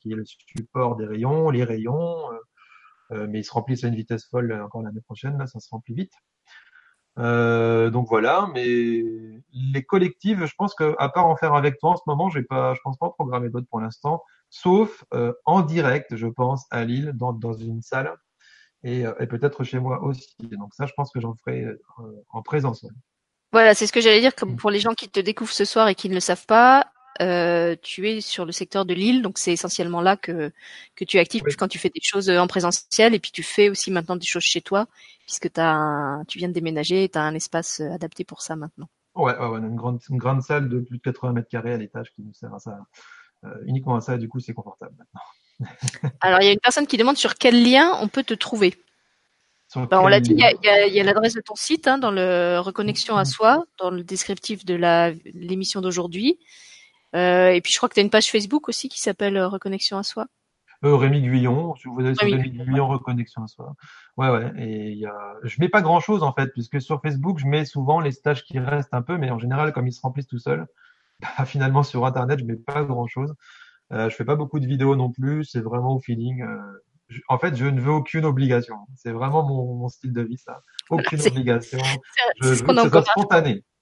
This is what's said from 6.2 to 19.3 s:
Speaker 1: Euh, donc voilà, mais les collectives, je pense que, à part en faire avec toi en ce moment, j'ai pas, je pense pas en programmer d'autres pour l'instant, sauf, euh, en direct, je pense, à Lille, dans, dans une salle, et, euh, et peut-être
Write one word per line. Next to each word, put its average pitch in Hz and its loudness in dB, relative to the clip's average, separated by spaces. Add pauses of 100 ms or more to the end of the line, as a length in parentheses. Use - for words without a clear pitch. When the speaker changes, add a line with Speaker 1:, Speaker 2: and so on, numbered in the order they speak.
Speaker 1:
Euh, 117 2
donc 120 -2
voilà, 135 2
mais 120 0 (520)
les 131 -4
collectives, 185 0
je 143 -8
pense 196 -2
que, 156 0
à 139 0
part 170 2
en 160 2
faire 156 0
avec 143 2
toi 165 2
en 180 2
ce - -6
moment, 156 0
j'ai 147 -4
pas, 131 -2
je 127 -8
pense 135 -8
pas 170 -4
en 175 -4
programmer 123 -4
d'autres 123 -8
pour 113 -6
l'instant, 127 -6 (280)
sauf, 202 2
euh, 120 0 (140)
en 185 4
direct, 147 0
je 113 -4
pense, 127 -2
à 117 -4
Lille, 135 -4
dans, 123 -4
dans 113 -8
une 113 -8
salle, 135 -6 (680)
et, 123 -4
euh, 113 -6
et 117 -4
peut-être 131 -4